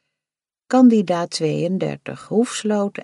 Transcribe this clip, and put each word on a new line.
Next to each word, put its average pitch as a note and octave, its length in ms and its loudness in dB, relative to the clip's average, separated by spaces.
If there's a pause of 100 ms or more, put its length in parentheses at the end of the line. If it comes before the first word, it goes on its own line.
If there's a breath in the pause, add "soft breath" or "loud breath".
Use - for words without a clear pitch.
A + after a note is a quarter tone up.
(680)
Kandidaat G3+ 640 4
tweeëndertig, D3+ 1000 -4
Hoefsloot G#3 760 -2